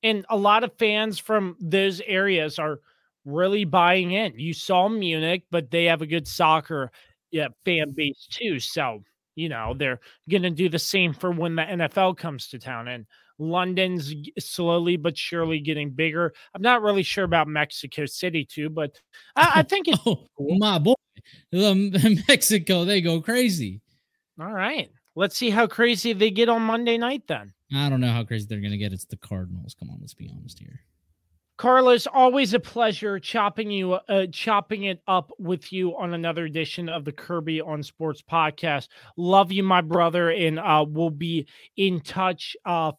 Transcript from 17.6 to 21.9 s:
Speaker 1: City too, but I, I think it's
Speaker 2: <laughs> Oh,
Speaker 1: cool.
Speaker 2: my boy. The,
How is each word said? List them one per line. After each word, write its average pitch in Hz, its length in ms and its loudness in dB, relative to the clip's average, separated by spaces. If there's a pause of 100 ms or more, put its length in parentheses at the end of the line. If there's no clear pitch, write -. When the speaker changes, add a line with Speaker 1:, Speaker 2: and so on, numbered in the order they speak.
Speaker 1:
City 165 380 -4
too, 151 260 -8
but 156 300 -6 (340)
I, 320 220 6
I 311 60 6
think 381 260 0
it's 254 140 4
Speaker 2:
<laughs> - 40 0
Oh, 202 220 0 (100)
Speaker 1:
cool. 151 200 0
Speaker 2:
my 202 200 2
boy. 190 160 4 (560)
The, 190 720 4